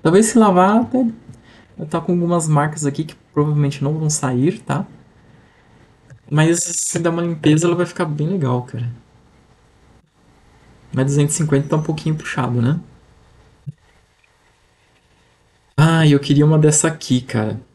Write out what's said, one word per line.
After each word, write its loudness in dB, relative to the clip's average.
Talvez 4
se 0
lavar 4
até, 0
tá -4
com -4
algumas 0
marcas 0
aqui -4
que -18
provavelmente 0
não -2
vão -2
sair, -2
tá? -6
Mas 2
se -6
der -2
uma -4
limpeza, 2
ela 2
vai -2
ficar -4
bem -4
legal, -2
cara. -8
Mas 0
duzentos 0
e -8
cinquenta 0
tá 0
um -2
pouquinho -4
puxado, -4
né? 0
Ah, 4
eu 6
queria 2
uma 4
dessa 2
aqui, -2
cara. -4